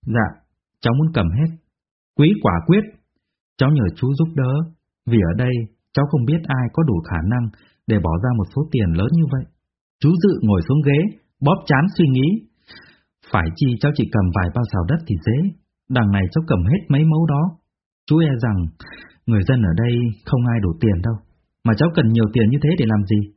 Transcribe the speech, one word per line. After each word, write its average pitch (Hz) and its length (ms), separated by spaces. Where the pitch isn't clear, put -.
"Dạ, 117 200
cháu 120 180
muốn 160 160
cầm 104 120
hết." 160 120
Quý 147 100
quả 90 120
quyết: 202 180
"Cháu 135 120
nhờ 139 160
chú 131 180
giúp 165 200
đỡ, 131 180
vì 117 120
ở - 60
đây 127 180
cháu 139 160
không 127 140
biết 156 200
ai 127 280
có 165 100
đủ 117 180
khả 85 100
năng 123 120
để 113 180
bỏ 85 60
ra 127 160
một 98 60
số 151 180
tiền 110 160
lớn 101 140
như 165 200
vậy." 131 120
Chú 147 100
Dự 202 100
ngồi 101 260
xuống 147 180
ghế, 143 120
bóp 151 260
trán 156 180
suy 170 120
nghĩ: 131 180
"Phải 85 140
chi 147 100
cháu 147 140
chỉ 131 180
cầm 101 120
vài 90 180
bao 120 180
xào 90 160
đất 160 180
thì - 80
dễ, 110 100
đằng 120 240
này 98 200
cháu 160 140
cầm 107 120
hết 185 180
mấy 147 160
mẫu 160 220
đó. 143 160
Chú 151 120
e 160 120
rằng 107 140
người 110 220
dân 131 140
ở 87 100
đây 120 120
không 123 200
ai 117 160
đủ 90 80
tiền 98 220
đâu, 113 140
mà 117 120
cháu 151 180
cần 110 180
nhiều 113 200
tiền 113 180
như 139 120
thế 147 160
để 143 100
làm 107 160
gì?" 104 160